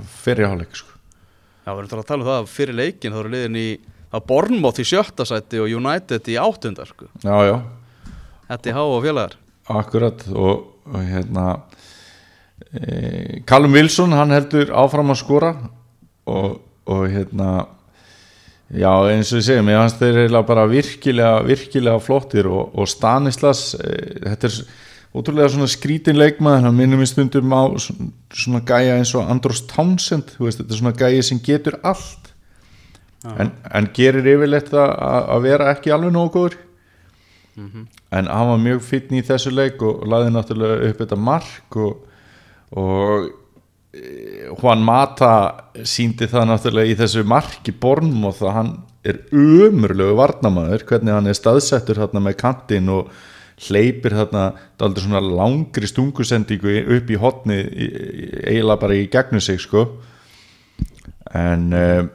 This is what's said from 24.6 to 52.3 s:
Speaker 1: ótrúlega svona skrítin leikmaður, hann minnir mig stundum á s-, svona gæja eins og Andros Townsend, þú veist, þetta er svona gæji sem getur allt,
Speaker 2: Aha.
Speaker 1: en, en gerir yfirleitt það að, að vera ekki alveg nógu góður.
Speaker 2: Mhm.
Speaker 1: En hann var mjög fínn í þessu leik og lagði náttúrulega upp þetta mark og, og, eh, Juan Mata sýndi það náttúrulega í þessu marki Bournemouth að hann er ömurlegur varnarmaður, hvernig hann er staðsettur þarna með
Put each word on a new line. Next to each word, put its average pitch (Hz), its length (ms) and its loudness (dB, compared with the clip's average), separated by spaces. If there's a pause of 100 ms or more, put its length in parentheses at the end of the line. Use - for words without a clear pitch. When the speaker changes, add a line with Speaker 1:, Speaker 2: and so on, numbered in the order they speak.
Speaker 1:
ótrúlega 143 340 2
svona 139 180 0
skrítin 151 500 0
leikmaður, 147 500 4
hann 120 100 4
minnir 131 220 4
mig 131 100 2
stundum 131 420 0
á 131 120 2 (120)
s-, - 160 -8 (380)
svona 120 320 -4
gæja 123 340 2
eins 123 200 0
og 107 140 -2
Andros 123 380 -2
Townsend, 170 640 -2
þú 120 160 -4
veist, 117 140 -6
þetta 117 120 -8
er 107 60 -6
svona 120 160 0
gæji 127 280 2
sem 123 160 -2
getur 147 440 -2
allt, - 480 -6 (880)
Speaker 2:
Aha. 113 180 -14
Speaker 1:
en, 104 120 -2 (160)
en 107 240 -2
gerir 131 360 2
yfirleitt 143 420 2
það 143 260 2
að, - 340 -2
að 120 140 2
vera 139 280 2
ekki 143 200 -2
alveg 170 240 0
nógu 170 180 0
góður. 175 240 0 (960)
Speaker 2:
Mhm. 107 320 -18 (180)
Speaker 1:
En 95 220 -4
hann 113 200 -2
var 117 140 2
mjög 120 220 0
fínn 131 340 -4
í 127 60 -2
þessu 131 280 -2
leik 135 300 -2
og 110 240 -2
lagði 117 260 0
náttúrulega 110 600 -2
upp 107 100 -8
þetta 107 160 -4
mark 127 580 -4
og, 107 200 -4 (720)
og, 98 560 -2 (680)
eh, 62 540 -16
Juan 110 380 2
Mata 123 460 4 (440)
sýndi 117 540 -4
það 120 180 2
náttúrulega 110 460 2
í - 20 0
þessu 107 300 0
marki 120 480 -2
Bournemouth 123 720 0
að 95 80 0
hann 113 160 -2 (300)
er - 180 -4 (120)
ömurlegur 143 840 6
varnarmaður, 107 720 0
hvernig 110 320 0
hann 101 100 0
er 101 80 0
staðsettur 117 600 0
þarna 104 240 -2
með 98 160 -2